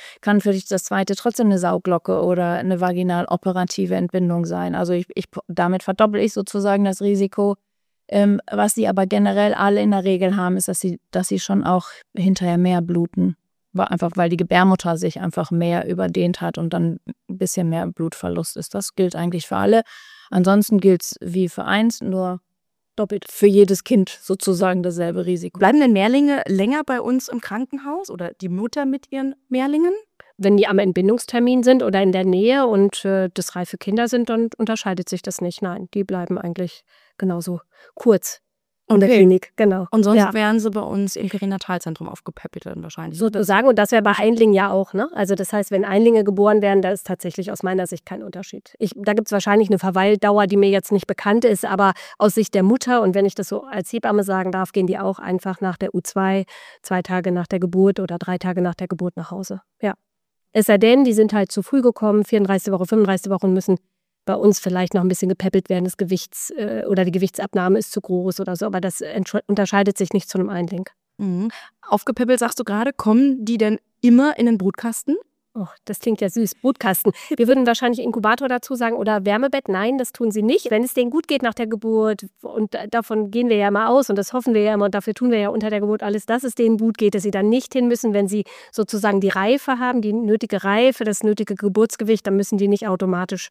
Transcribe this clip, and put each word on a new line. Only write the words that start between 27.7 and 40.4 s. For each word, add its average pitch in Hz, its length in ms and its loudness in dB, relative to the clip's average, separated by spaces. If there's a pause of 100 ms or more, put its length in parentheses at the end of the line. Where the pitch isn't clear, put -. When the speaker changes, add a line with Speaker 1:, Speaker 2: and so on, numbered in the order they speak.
Speaker 2:
oder 175 220 -10 (100)
die 185 80 -6
Mutter 233 380 -4
mit 277 240 -6
ihren 269 240 -6 (140)
Mehrlingen? 294 440 0 (440)
Speaker 3:
Wenn 202 200 4
die 202 100 4
am 196 120 2
Entbindungstermin 233 840 2
sind 247 200 6
oder 196 180 2
in 190 100 4
der 185 140 0
Nähe 226 400 2
und, 202 400 2
äh, 190 280 0
das - 220 -8
reife 180 220 -8
Kinder 226 300 -2
sind, 240 220 0
dann 233 280 0
unterscheidet 208 520 -4
sich 185 120 -6
das - 200 -8
nicht. 175 200 -6
Nein, 180 320 -8
die 202 100 -2
bleiben 185 340 -6
eigentlich 175 460 -8 (340)
genauso 175 440 -4 (320)
kurz - 480 0 (460)
in 208 140 4
der 196 80 6
Speaker 2:
Okay. 247 100 6
Speaker 3:
Klinik, 185 360 6
genau. 190 360 0
Speaker 2:
Und 220 120 4
sonst 208 140 6
Speaker 3:
Ja. 196 160 4
Speaker 2:
wären 214 260 2